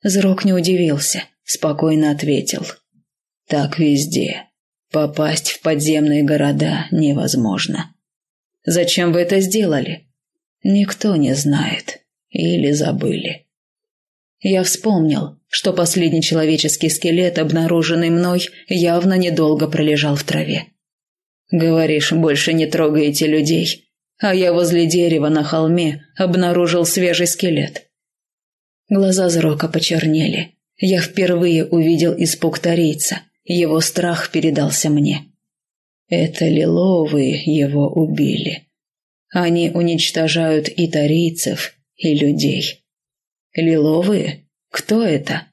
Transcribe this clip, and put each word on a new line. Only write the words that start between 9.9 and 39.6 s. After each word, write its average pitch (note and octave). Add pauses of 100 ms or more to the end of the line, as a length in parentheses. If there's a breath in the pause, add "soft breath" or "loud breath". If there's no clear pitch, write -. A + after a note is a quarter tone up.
«Никто G3
не C#3
знает. - (300)
Или E3+
забыли». - (920)
Я F#3+
вспомнил, D#3+ (100)
что -
последний E3
человеческий D#3+
скелет, E3+
обнаруженный E3
мной, F3+ (200 loud breath)
явно F3
недолго D#3
пролежал D3+
в -
траве. - (840)
«Говоришь, D#3+
больше D#3+
не D#3
трогаете D3+
людей, D#3 (280)
а G3
я F3+
возле E3+
дерева D#3+
на D#3
холме D#3+ (100)
обнаружил F3
свежий F3
скелет». D#3 (1000)
Глаза F#3+
Зрока D#3+
почернели. D#3+ (220)
Я F#3
впервые F3
увидел E3
испуг E3
тарийца. E3+ (240)
Его E3
страх E3+
передался D3+
мне. D3 (840)
«Это E3
лиловые D#3
его C#3+
убили. D3 (600)
Они E3+